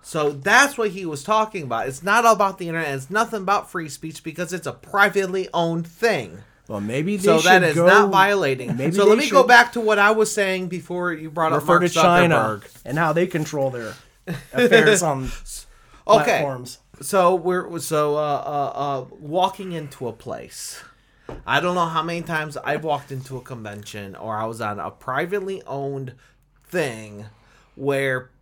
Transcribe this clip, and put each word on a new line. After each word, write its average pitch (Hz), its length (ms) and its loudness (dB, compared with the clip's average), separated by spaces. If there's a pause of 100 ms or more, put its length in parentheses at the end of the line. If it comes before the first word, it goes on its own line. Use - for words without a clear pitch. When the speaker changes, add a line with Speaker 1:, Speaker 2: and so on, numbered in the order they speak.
Speaker 1:
So 147 280 -2
that's 220 460 2
what 214 140 -2
he 185 140 -10
was 147 180 -8
talking 214 400 -2
about. 117 240 -4
It's 135 160 -10
not 220 220 2
about 196 320 4
the 175 100 -8
internet. 160 260 -4
It's 135 160 -8
nothing 220 320 -2
about 196 300 -2
free 165 180 -8
speech 160 340 -14
because 165 300 -8
it's 165 140 -8
a 123 60 -8
privately 190 800 0
owned 170 340 0
thing. 110 520 -2 (280)
Speaker 2:
Well, 101 140 -6
maybe 151 360 -4
they 185 60 -6
Speaker 1:
So 160 180 6
that 185 200 8
Speaker 2:
should 170 80 2
Speaker 1:
is 147 60 0
Speaker 2:
go, 170 120 6
Speaker 1:
not 202 220 8
violating. 190 680 2
Speaker 2:
maybe 147 180 -2
Speaker 1:
So 202 100 4
Speaker 2:
they 208 40 8
Speaker 1:
let 220 80 6
me 285 120 0
go 277 120 6
Speaker 2:
should 254 60 4
Speaker 1:
back 240 260 6
to 240 80 -4
what 214 180 2
I 202 120 6
was 214 220 2
saying 190 340 -2
before 175 460 -6
you 156 160 -10
brought 160 240 0
up 151 80 0
Speaker 2:
refer 170 180 4
Speaker 1:
Mark 180 40 2
Speaker 2:
to 175 60 2
China 170 460 4
Speaker 1:
Zuckerberg. 107 500 -4
Speaker 2:
and 143 120 -6
how 160 160 0
they 175 140 2
control 151 420 -4
their 117 240 -10 (160)
Speaker 1:
<laughs> - 180 -20 (260)
Speaker 2:
affairs 220 500 6
on 135 280 -2 (760)
Speaker 1:
Okay. 214 200 6
Speaker 2:
platforms. 135 540 -2 (220)
Speaker 1:
So 185 340 4
we're, 175 440 -2
so, 151 360 0
uh, 151 40 0 (260)
uh, 143 340 -4 (220)
uh, 127 40 -14 (140)
walking 185 520 -4
into 147 360 -10
a 110 60 -8
place. - 680 -14 (640)
I 135 140 0
don't 180 140 -2
know 175 100 0
how 160 180 -2
many 170 180 -6
times 156 360 -6
I've 151 260 -6
walked 143 280 -4
into 131 260 -12
a 120 40 -12
convention 104 720 -14
or 110 220 -8
I 110 80 -4
was 113 160 -10
on 104 180 -6
a 87 120 -8
privately 185 720 -6
owned 135 480 -8 (520)
thing 110 600 -8 (500)
where 135 540 -2 (120)